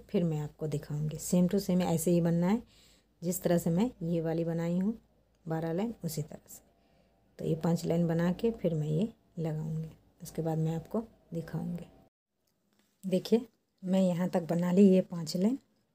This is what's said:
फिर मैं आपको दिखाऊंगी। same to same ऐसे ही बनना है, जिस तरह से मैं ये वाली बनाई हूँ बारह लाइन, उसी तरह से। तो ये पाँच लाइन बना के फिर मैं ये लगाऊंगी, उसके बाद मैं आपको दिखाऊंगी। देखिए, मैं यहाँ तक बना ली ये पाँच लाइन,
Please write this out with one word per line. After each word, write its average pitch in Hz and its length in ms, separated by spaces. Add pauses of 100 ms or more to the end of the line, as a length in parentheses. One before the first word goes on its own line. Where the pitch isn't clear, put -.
फिर 190 160
मैं 156 160
आपको 151 260
दिखाऊंगी। 151 500
same 180 380
to 202 120
same 180 160
ऐसे 170 280
ही 175 100
बनना 170 260
है, 220 160 (600)
जिस 175 200
तरह 175 160
से 170 120
मैं 196 200 (120)
ये 170 180
वाली 165 240
बनाई 170 340
हूँ 202 200 (500)
बारह 160 240
लाइन, 214 220 (100)
उसी 151 180
तरह - 260
से। - 140 (760)
तो - 60
ये 151 100
पाँच 170 320
लाइन 170 220
बना 170 240
के 233 180
फिर 185 240
मैं 151 140
ये 175 240 (260)
लगाऊंगी, 156 520 (320)
उसके 165 200
बाद 160 160
मैं 160 180
आपको 165 240 (340)
दिखाऊंगी। 170 520 (1200)
देखिए, 185 400 (380)
मैं 185 180
यहाँ 180 260
तक 175 140
बना 170 300
ली 196 160
ये 185 120
पाँच 170 360
लाइन, 220 220 (360)